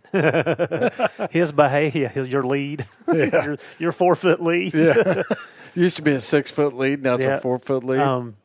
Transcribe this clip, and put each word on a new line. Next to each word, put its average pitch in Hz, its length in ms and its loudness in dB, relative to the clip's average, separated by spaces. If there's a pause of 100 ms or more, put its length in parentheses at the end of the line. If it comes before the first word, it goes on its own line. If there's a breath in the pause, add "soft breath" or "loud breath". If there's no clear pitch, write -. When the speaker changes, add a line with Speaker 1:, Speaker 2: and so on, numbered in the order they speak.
(140)
Speaker 1:
<laughs> 170 1200 -2
his 165 200 0
behavior, 143 560 2
his, 131 200 -6
your 135 160 -2
lead, 139 420 -4 (120)
<laughs> - 160 -12
Speaker 2:
Yeah. 156 320 2
Speaker 1:
your, 147 120 -4 (220 loud breath)
your 165 120 -2
four-foot 175 500 2
lead. 170 320 -2
Speaker 2:
Yeah. 175 500 4 (240)
<laughs> - 280 -20
Used 175 220 2
to 160 40 -8
be 151 100 2
a 135 80 0
six-foot 147 540 0
lead, 135 300 -2
now 127 120 2
it's 131 100 0
Speaker 1:
Yeah. 135 120 0
Speaker 2:
a - 20 -12
four-foot 127 440 -4
lead. 131 180 -2
Speaker 1:
Um, 123 440 -2